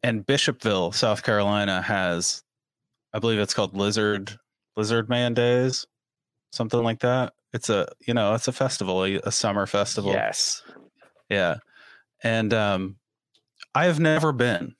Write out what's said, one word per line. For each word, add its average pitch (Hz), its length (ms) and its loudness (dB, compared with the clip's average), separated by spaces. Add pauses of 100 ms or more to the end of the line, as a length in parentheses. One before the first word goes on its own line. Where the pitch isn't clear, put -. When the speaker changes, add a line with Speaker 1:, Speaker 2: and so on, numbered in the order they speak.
Speaker 1:
and 117 240 -2
Bishopville, 110 680 0
South 107 280 0
Carolina 101 580 2
has, 90 640 -2 (680)
I 110 60 -4
believe 113 200 0
it's 101 140 0
called 98 240 -2
Lizard, 101 600 0 (360)
Lizard 110 340 0
Man 123 240 0
Days, 123 520 2 (680)
something 117 300 0
like 117 200 0
that. 127 320 0 (200)
It's - 160 -6
a, 101 180 2 (180)
you - 80 -2
know, 107 200 2
it's 117 140 -2
a 131 40 -2
festival, 95 520 -2
a, 98 140 0
a - 140 -4
summer 101 360 0
festival. 101 440 0
Speaker 2:
Yes. - 520 -2 (680)
Speaker 1:
Yeah. 90 280 0 (680)
And, 113 300 0
um, 98 420 0 (800)
I've 160 240 2
never 156 320 2
been 120 480 0